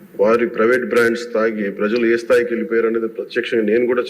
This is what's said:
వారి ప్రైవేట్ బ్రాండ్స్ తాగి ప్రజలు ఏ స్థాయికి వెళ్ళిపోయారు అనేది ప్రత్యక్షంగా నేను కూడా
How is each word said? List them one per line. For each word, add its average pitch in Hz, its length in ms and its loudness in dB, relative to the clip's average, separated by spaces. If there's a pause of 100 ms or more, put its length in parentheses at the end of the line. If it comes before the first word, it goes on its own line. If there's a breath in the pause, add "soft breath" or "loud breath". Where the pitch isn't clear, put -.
(200)
వారి 113 280 2
ప్రైవేట్ 113 380 0
బ్రాండ్స్ 117 480 0
తాగి 107 380 -2
ప్రజలు 107 340 0
ఏ 117 120 2
స్థాయికి 120 360 2
వెళ్ళిపోయారు 113 340 0
అనేది 113 200 -2
ప్రత్యక్షంగా 113 560 -2
నేను 113 220 2
కూడా 123 240 0